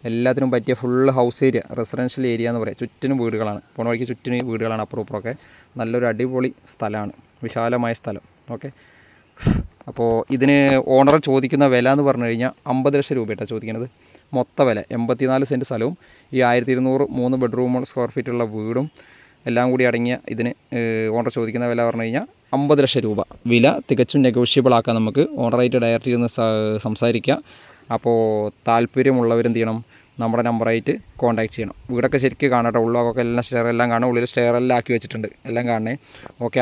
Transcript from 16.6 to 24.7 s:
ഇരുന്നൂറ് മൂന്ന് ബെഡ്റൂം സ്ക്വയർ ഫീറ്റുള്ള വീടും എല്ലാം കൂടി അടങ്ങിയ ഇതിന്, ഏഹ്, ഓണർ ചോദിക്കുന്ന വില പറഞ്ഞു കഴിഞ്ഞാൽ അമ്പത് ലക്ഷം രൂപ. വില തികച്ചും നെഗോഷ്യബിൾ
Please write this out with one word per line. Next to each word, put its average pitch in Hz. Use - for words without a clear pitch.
ഇരുന്നൂറ് 131
മൂന്ന് 127
ബെഡ്റൂം 123
സ്ക്വയർ 120
ഫീറ്റുള്ള 120
വീടും 117
എല്ലാം 120
കൂടി 127
അടങ്ങിയ 120
ഇതിന്, 120
ഏഹ്, 113
ഓണർ 117
ചോദിക്കുന്ന 120
വില 117
പറഞ്ഞു 113
കഴിഞ്ഞാൽ 131
അമ്പത് 143
ലക്ഷം 127
രൂപ. 104
വില 120
തികച്ചും 131
നെഗോഷ്യബിൾ 123